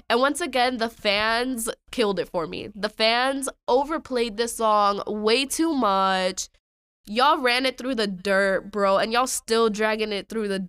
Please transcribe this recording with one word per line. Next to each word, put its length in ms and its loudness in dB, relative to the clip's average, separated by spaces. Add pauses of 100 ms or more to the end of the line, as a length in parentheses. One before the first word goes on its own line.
And 100 2
once 220 2
again, 380 0
the 100 -2
fans 800 -2 (220)
killed 280 0
it 80 -4
for 180 -4
me. 300 -10
The 140 -4
fans 580 0 (180)
overplayed 720 -2
this 220 -4
song 500 2
way 380 0
too 260 0
much. 800 0 (560)
Y'all 320 2
ran 280 2
it 120 -2
through 180 -4
the 120 0
dirt, 640 0
bro, 260 2
and 140 0
y'all 160 2
still 420 0
dragging 440 -2
it 160 -6
through 180 -4
the 220 -4